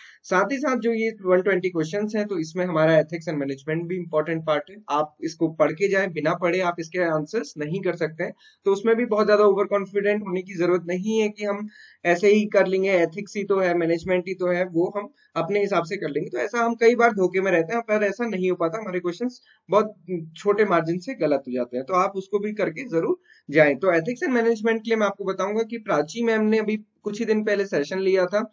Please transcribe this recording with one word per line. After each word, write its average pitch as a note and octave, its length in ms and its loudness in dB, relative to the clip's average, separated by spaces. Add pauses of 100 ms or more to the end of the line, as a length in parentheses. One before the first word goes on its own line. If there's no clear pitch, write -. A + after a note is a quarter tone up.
(260)
साथ F#3+ 260 2
ही C#4 60 -2
साथ B3+ 200 -2
जो A#3 160 -2
ये A3 160 0 (160)
वन F#3 160 4
ट्वेंटी F#3 280 0
questions F3+ 460 -4
हैं, G#3 120 0
तो G3+ 120 -4
इसमें D#3+ 260 -4
हमारा D#3+ 300 4
ethics D#3+ 340 0
and D3+ 120 -4
management C#3 460 -4
भी F3+ 80 -4
important E3 500 -2
part D3 240 -2
है। G3 60 -20 (140)
आप D3+ 340 -2
इसको E3 300 -2
पढ़ D3+ 180 2
के F3+ 160 0
जाएं, F#3+ 260 0
बिना D#3 200 0
पढ़े F3 280 0
आप F3 180 -2
इसके E3+ 240 -6
answers E3 540 -4
नहीं D3+ 240 -4
कर E3+ 140 -2
सकते D#3+ 280 -4
हैं। G#3+ 100 -8 (320)
तो G3 80 4
उसमें A3+ 220 2
भी A#3+ 100 0
बहुत G#3 200 2
ज्यादा G#3 180 6
ओवर G3 220 4
कॉन्फिडेंट G3+ 580 0
होने F#3 180 -4
की F#3 160 -10
जरूरत F3 300 2
नहीं G3 320 0
है G#3+ 100 2
कि G#3 160 -10
हम G#3 220 -4 (380)
ऐसे F3 260 4
ही G#3 140 6
कर G3 220 4
लेंगे, F#3+ 260 0
ethics F3 440 0
ही G3+ 60 -2
तो G3+ 160 0
है, F3+ 180 2
management E3+ 500 0
ही F#3+ 60 -4
तो F#3 140 -4
है, F3+ 180 0
वो F3+ 320 0
हम G#3+ 120 -8 (260)
अपने F3+ 260 0
हिसाब F#3 220 0
से D#3+ 140 -8
कर D#3 120 -6
लेंगे। D3+ 200 -4
तो A#3 80 -8
ऐसा A#3 280 -2
हम A#3 100 -2
कई A#3 200 6
बार A#3 180 4
धोखे F#3 280 0
में F#3+ 100 0
रहते E3 220 2
हैं, A#3 80 0
पर G#3+ 220 0
ऐसा G3+ 220 -2
नहीं F#3 240 -2
हो F3+ 60 0
पाता। F3 240 -2
हमारे F#3 200 -6
questions F3+ 420 -6 (280)
बहुत G#3+ 260 0 (420)
छोटे G#3 280 2
margin E3+ 340 0
से C4 160 -10
गलत D3 320 0
हो B2+ 40 -8
जाते B2 260 -4
हैं, C3 80 -6
तो F#3+ 100 -6
आप G3 200 2
उसको G3 240 -4
भी G#3 140 -6
करके G3+ 360 -4
जरूर F3+ 300 0 (300)
जाएं। D3 280 4
तो F#3+ 160 -2
ethics E3 340 -2
and B3+ 100 0
management A3+ 420 0
के A3 100 -8
लिए A3+ 60 0
मैं G#3+ 120 2
आपको G3+ 180 -6
बताऊंगा F#3+ 380 -2
कि A3+ 160 -10
प्राची G3+ 440 -2
मैम A3 220 2
ने A3 140 4
अभी G#3+ 180 -2 (260)
कुछ G#3 160 -6
ही A#3 60 -2
दिन G#3+ 180 2
पहले G3+ 220 0
session F#3 340 -2
लिया F#3+ 260 2
था, F#3+ 140 0 (140)